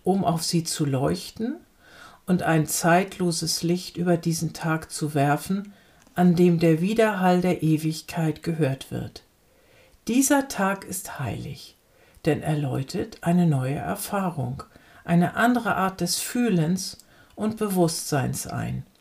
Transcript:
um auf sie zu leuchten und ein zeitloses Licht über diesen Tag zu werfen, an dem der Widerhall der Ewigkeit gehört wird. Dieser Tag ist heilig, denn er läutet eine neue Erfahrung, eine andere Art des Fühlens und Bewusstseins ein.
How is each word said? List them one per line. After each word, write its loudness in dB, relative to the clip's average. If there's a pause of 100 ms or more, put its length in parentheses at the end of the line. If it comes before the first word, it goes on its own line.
um 2
auf 0
sie 0
zu -2
leuchten -2 (720)
und 0
ein 2
zeitloses 0
Licht -2
über 2
diesen -2
Tag -4
zu -4
werfen, 0 (420)
an 6
dem 6
der 4
Widerhall 4
der 0
Ewigkeit 0
gehört -2
wird. -10 (840)
Dieser 4
Tag -2
ist -10
heilig, -8 (500)
denn 2
er -2
läutet -4
eine 4
neue 0
Erfahrung, -6 (420)
eine 2
andere 2
Art -2
des -2
Fühlens 0 (360)
und -4
Bewusstseins 0
ein. -6 (160)